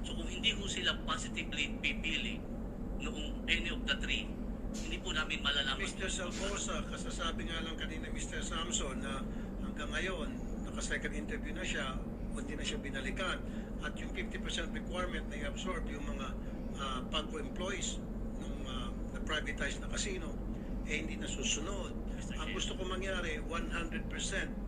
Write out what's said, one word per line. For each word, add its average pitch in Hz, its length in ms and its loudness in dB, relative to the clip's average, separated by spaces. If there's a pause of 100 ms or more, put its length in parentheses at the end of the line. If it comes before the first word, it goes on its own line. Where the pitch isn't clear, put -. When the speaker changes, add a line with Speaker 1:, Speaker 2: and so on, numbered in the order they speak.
Speaker 1:
So - 80 -2
kung - 160 0
hindi 220 240 4
ho - 160 0
sila 175 240 2 (160)
positively - 720 0
pipili 147 560 0 (640)
noong - 480 -2
any 165 240 4
of - 160 -2
the - 80 4
three, 131 320 0 (560)
hindi - 160 -2
po - 160 0
namin 151 240 0
malalaman. - 400 2
Speaker 2:
Mister - 260 0
Salvosa, - 800 0
kasasabi - 640 0
nga - 160 0
lang - 160 -2
kanina, - 320 -2
Mister - 320 0
Samson, - 560 2
na - 240 0 (400)
hanggang - 240 0
ngayon, 156 400 2 (400)
naka-second - 480 0
interview - 400 -2
na - 80 0
siya, - 320 0 (340)
hindi - 220 -2
na - 100 -2
siya - 160 2
binalikan. 139 600 0 (400)
At - 160 0
yung - 160 -2
fifty - 240 -2
percent - 400 0
requirement 180 560 0
na - 80 -2
i-absorb - 480 0
yung - 160 -2
mga, - 220 0 (500)
ah, - 320 0
Pagcor 156 320 2
employees 180 560 0 (420)
nung, - 300 -2
ah, - 240 0 (240)
na-privatize 143 640 2
na - 80 -2
casino, - 420 0 (540)
eh, - 160 2
hindi - 160 0
nasusunod. - 760 0 (220)
Speaker 1:
Mister - 240 -2
Speaker 2:
Ang - 160 0
Speaker 1:
Chair. - 80 0
Speaker 2:
gusto - 160 0
ko - 80 -2
mangyari, - 640 0
one - 240 2
hundred - 340 0
percent - 460 0 (140)